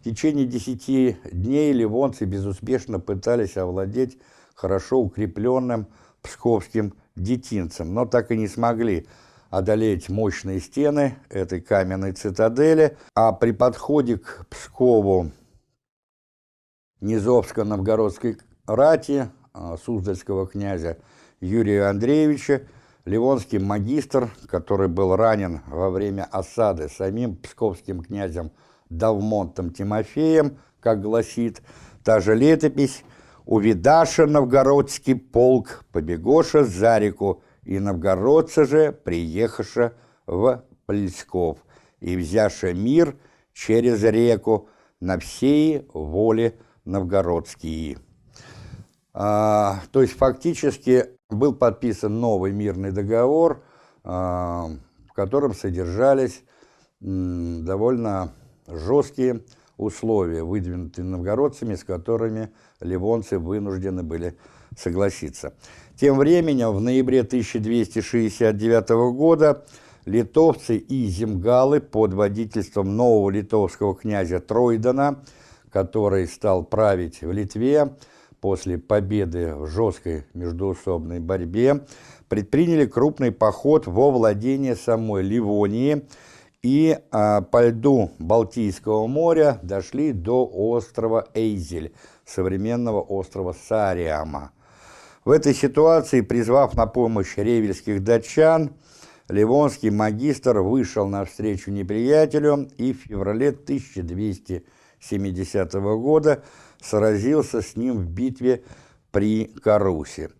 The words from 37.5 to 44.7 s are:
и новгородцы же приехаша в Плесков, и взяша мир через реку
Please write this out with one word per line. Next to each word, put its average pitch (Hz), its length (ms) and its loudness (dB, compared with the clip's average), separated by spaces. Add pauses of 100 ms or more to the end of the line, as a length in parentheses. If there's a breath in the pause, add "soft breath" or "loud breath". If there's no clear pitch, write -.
и 95 180 -6
новгородцы 101 840 2
же 147 280 4
приехаша 101 1000 -2 (320 soft breath)
в 117 380 0 (220)
Плесков, 92 720 -4 (400 soft breath)
и 90 180 -6
взяша 92 560 0
мир 135 440 2 (360 soft breath)
через 113 520 0
реку 110 640 2 (320 soft breath)